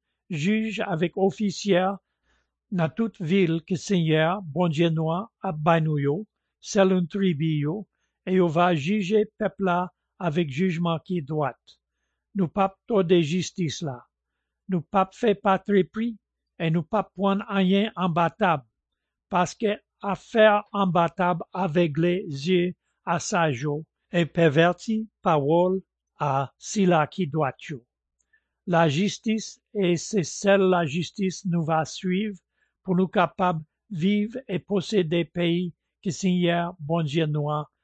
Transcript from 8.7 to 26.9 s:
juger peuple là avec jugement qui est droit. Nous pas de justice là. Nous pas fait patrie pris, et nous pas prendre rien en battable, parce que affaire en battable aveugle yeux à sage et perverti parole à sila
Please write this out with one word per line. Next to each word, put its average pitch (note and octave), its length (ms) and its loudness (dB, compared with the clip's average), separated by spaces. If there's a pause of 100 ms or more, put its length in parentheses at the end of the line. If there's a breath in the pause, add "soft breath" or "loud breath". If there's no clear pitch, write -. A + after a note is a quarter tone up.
juger G3+ 520 0 (120)
peuple G3 260 -4
là F3+ 260 0 (280)
avec E3 320 -2
jugement E3+ 480 -2
qui F3+ 200 -6
est D#3+ 40 -6
droit. D3 300 -4 (840)
Nous F#3+ 140 0
pas G3 280 0 (120)
de F#3 320 4
justice E3 640 -2
là. C3 200 -8 (640)
Nous F3+ 120 -2
pas F#3+ 320 0
fait A3 220 0
patrie F#3+ 500 2
pris, A3 320 -6 (420)
et E3 120 0
nous E3 120 2
pas G#3 200 -2
prendre G3 460 -2
rien G3 460 2
en F3+ 140 -2
battable, E3 560 0 (640)
parce F3+ 260 0
que G#3+ 240 -2 (220)
affaire G#3 720 2
en G3+ 140 0
battable F3 560 0 (100)
aveugle F3 760 0
yeux F3 460 -2 (300)
à E3+ 140 -2
sage D3+ 480 -2 (460)
et F3 140 0
perverti F3 840 2 (140)
parole F3 580 2 (380)
à C#3 400 -2
sila F3 480 2